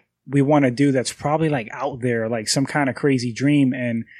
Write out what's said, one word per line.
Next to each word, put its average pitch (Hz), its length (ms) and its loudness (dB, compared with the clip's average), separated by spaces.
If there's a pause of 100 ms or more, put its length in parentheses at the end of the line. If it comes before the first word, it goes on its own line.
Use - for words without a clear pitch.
(260)
we 139 140 2
wanna 139 300 4
do 139 200 2
that's 131 220 0
probably, 156 380 -2
like, 120 200 -4
out 131 300 -6
there, 113 300 -2
like, 113 180 -4
some 139 160 0
kinda 135 300 -2
crazy 127 400 0
dream. 139 400 2
And 120 300 -4 (160)